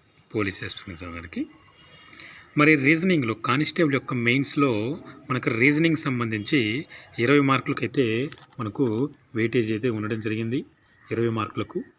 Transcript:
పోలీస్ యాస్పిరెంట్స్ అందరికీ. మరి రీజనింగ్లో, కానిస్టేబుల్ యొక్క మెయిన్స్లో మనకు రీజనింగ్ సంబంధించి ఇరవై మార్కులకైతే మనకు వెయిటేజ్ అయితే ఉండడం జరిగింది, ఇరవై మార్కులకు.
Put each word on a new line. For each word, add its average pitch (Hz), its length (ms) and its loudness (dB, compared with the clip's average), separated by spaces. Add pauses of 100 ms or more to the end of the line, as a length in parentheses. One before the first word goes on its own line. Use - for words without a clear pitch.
(340)
పోలీస్ 101 300 -2
యాస్పిరెంట్స్ 90 440 -12
అందరికీ. 85 340 -10 (1160)
మరి 151 120 8 (160)
రీజనింగ్లో, 160 460 2 (140)
కానిస్టేబుల్ 143 500 2
యొక్క - 160 -6 (140)
మెయిన్స్లో 135 440 2 (580)
మనకు 123 200 -2 (120)
రీజనింగ్ 151 440 4
సంబంధించి 120 540 -2 (640)
ఇరవై 143 160 6 (120)
మార్కులకైతే 131 540 0 (540)
మనకు 120 260 -2 (540)
వెయిటేజ్ 113 360 0
అయితే 117 140 -2 (100)
ఉండడం 107 280 -4
జరిగింది, 113 340 -2 (520)
ఇరవై 113 260 0
మార్కులకు. - 420 -6 (180)